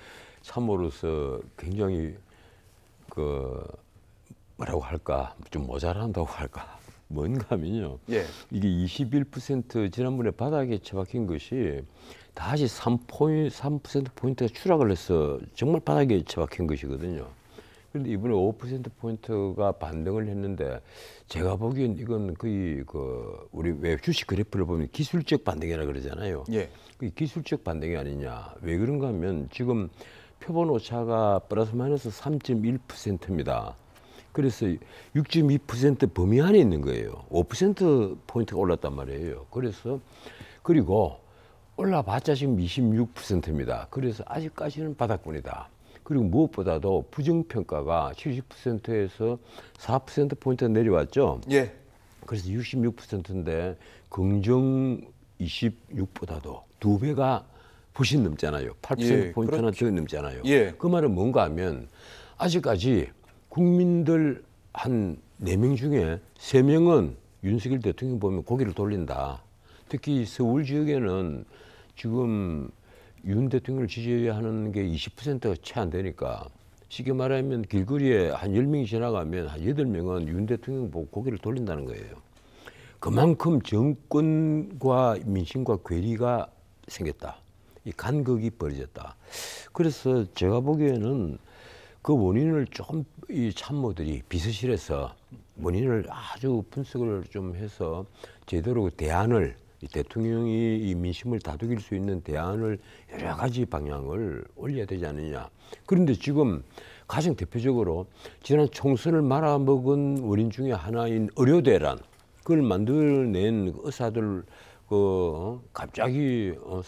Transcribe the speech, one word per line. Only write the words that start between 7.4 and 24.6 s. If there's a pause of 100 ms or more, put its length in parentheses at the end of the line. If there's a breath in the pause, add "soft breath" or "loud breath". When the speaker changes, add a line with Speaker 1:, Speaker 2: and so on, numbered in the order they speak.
Speaker 1:
하면요. (120)
Speaker 2:
예. (260 loud breath)
Speaker 1:
이게
이십일
퍼센트
지난번에
바닥에
처박힌
것이 (520 loud breath)
다시
삼 (100)
포인-,
삼
퍼센트
포인트가
추락을
해서 (160)
정말
바닥에
처박힌
것이거든요. (640 loud breath)
그런데
이번에
오
퍼센트 (100)
포인트가
반등을
했는데, (480 loud breath)
제가
보기엔
이건
거의
그
우리
왜
주식
그래프를